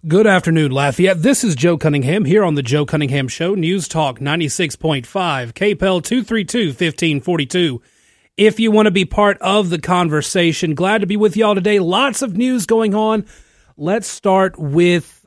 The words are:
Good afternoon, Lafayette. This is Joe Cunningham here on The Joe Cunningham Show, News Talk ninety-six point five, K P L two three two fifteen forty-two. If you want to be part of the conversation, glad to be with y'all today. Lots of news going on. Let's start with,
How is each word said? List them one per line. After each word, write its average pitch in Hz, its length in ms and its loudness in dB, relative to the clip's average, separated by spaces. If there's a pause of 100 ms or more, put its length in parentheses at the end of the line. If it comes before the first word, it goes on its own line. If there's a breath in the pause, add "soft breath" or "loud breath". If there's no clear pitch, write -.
Good 196 200 4
afternoon, 160 440 2
Lafayette. 156 500 0
This 262 220 2
is 196 100 0
Joe 156 240 0
Cunningham 151 460 0
here 190 220 4
on 156 100 0
The 143 80 -2
Joe 143 220 0
Cunningham 139 420 -2
Show, 175 280 -4
News 180 340 -2
Talk 143 320 -2
ninety-six 151 560 -4
point 143 280 -4
five, 139 480 -4
K 202 220 0
P 190 100 -4
L 185 140 2
two 233 240 -2
three 220 220 -2
two 214 260 -2
fifteen 156 480 -2
forty-two. 160 640 -2 (560 soft breath)
If 208 200 4
you 220 140 2
want 214 140 4
to 208 60 2
be 190 120 0
part 208 380 0
of 196 280 0
the 165 100 -4
conversation, 165 960 0
glad 196 260 0
to 196 60 -2
be 208 100 -2
with 208 180 2
y'all 208 200 2
today. 202 240 2
Lots 202 420 0
of 208 160 -4
news 247 280 0
going 220 300 0
on. 214 300 0 (500 soft breath)
Let's 190 320 -4
start 190 500 0
with, 170 680 0